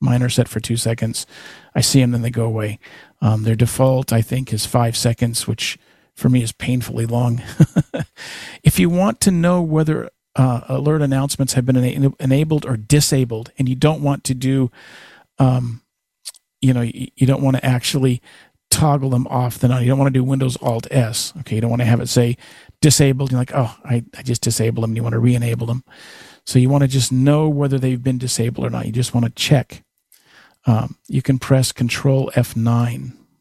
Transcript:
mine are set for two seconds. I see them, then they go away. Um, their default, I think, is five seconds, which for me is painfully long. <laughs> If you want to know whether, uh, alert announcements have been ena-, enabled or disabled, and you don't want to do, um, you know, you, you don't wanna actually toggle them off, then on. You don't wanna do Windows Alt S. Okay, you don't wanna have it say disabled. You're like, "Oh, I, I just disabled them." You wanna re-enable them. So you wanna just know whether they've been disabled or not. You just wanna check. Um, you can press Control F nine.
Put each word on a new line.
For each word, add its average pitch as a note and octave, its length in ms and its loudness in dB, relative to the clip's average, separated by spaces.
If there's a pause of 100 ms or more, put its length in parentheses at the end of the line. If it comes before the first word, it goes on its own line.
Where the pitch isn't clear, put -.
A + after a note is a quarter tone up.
mine B2 200 2
are B2 80 0
set A#2 200 0
for A2+ 100 -6
two A#2 160 -4
seconds. A2+ 500 -4 (480)
I C3+ 60 -2
see C3 220 4
them, A#2+ 100 2
then A#2 100 -2
they A2+ 80 -2
go A#2 140 -2
away. G#2+ 360 -4 (420)
Um, A2 220 2
their A2+ 120 2
default, C3 560 2
I A2+ 100 2
think, B2+ 300 -4
is G#2+ 140 -4
five A#2+ 320 0
seconds, A#2 500 -2
which - 300 -6 (420)
for - 80 0
me B2+ 160 2
is A2 80 -6
painfully A#2+ 540 -4
long. A#2+ 420 -2
<laughs> - 40 -16 (1120)
If - 160 2
you F3+ 120 4
want F#3+ 320 0
to G3 100 4
know F3 300 2
whether, D#3 480 -2 (260)
uh, B2+ 320 2
alert D3 340 0
announcements C3+ 520 -2
have B2 120 0
been B2+ 120 2
ena-, C3 420 0
enabled D3 460 0
or B2+ 100 -2
disabled, A#2+ 840 0
and B2+ 120 0
you C3 60 0
don't D3+ 260 0
want C#3 240 -2
to C#3+ 100 -2
do, B2+ 340 0 (680)
um, B2+ 420 2 (800)
you C3 140 4
know, A#2+ 80 0
you, B2 340 -6
you C3+ 100 2
don't C3+ 160 2
wanna C3+ 220 0
actually B2+ 580 0 (480)
toggle C#3+ 400 2
them B2 180 0
off, B2 320 -2
then B2 120 2
on. B2+ 100 0
You A#2+ 60 2
don't C3+ 100 2
wanna C#3 140 2
do B2+ 120 2
Windows C3 380 0
Alt A#2 300 -4
S. A#2 480 0
Okay, A#2 160 -6
you A2 60 0
don't A#2 100 0
wanna A#2+ 140 0
have A#2 160 4
it B2+ 80 -6
say A#2+ 260 2 (460)
disabled. C3+ 500 2
You're B2+ 80 0
like, B2 160 -4
"Oh, B2 200 -2 (100)
I, A#2+ 180 -2 (140)
I - 40 -16
just B2+ 200 -4
disabled A2+ 420 -2
them." A2+ 140 -4
You A#2 60 -4
wanna A#2 160 -2
re-enable A#2 480 0
them. B2 160 -4 (600)
So - 140 4
you B2+ 100 4
wanna C#3 200 2
just C3 240 0
know D3 340 2
whether C#3+ 320 0
they've B2+ 240 -2
been B2+ 140 -2
disabled B2 500 -4
or - 20 -2
not. A#2 160 -6
You A2 60 -6
just A#2+ 240 -2
wanna A#2 160 2
check. - 520 0 (840)
Um, A2+ 320 0 (100)
you C3+ 140 -2
can C3 180 -2
press C3 320 0
Control C3+ 640 -2
F - 220 0
nine. A#2 560 -2 (280)